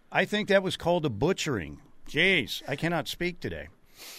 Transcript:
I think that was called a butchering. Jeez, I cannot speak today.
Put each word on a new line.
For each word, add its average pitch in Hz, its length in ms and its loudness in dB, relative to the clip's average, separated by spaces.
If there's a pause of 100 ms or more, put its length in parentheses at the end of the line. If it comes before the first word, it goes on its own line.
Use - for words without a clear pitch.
(120)
I 180 140 4
think 208 240 -2
that 196 140 8
was 180 140 -2
called 170 280 2
a 147 40 2
butchering. 104 680 -2 (280)
Jeez, 160 600 2
I 139 80 -2
cannot 165 320 -2
speak 175 320 -6
today. 78 300 -6 (480)